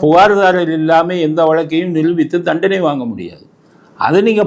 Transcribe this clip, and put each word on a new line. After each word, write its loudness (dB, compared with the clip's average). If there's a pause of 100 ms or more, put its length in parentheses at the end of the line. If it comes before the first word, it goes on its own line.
புகார்தாரர் 4
இல்லாம 0 (120)
எந்த -2 (100)
வழக்கையும் -2
நிரூபித்து 0 (120)
தண்டனை -2
வாங்க -6
முடியாது. -16 (600)
அதை 2
நீங்க 2